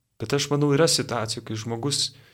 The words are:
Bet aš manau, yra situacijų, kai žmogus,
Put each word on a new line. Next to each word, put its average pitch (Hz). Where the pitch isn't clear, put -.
Bet 113
aš 143
manau, 147
yra 160
situacijų, 117
kai 110
žmogus, 117